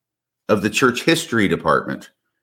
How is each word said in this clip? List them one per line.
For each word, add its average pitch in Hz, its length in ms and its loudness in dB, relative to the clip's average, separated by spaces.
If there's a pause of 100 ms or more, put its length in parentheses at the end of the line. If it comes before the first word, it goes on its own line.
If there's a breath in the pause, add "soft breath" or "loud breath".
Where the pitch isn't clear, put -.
(480)
of 104 140 0
the 104 80 -2
church 123 320 2
history 120 460 0
department 76 600 -2 (320)